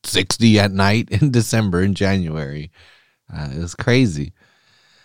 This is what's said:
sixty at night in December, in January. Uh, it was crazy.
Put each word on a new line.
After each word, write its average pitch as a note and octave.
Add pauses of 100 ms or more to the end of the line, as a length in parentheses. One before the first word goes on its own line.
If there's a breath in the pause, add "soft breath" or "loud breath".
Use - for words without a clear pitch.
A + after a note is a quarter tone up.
sixty G#2+
at G2+
night G2
in C3+
December, A2+
in F#3
January. D#2 (600 soft breath)
Uh, D2
it D#2
was E2+
crazy. F#2 (720 soft breath)